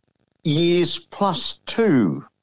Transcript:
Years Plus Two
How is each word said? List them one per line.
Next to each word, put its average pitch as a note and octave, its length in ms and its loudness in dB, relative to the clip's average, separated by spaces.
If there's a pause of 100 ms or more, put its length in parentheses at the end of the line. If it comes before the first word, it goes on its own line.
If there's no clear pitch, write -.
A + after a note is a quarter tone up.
(440)
Years E3+ 560 2
Plus - 680 -4
Two B2 580 0 (180)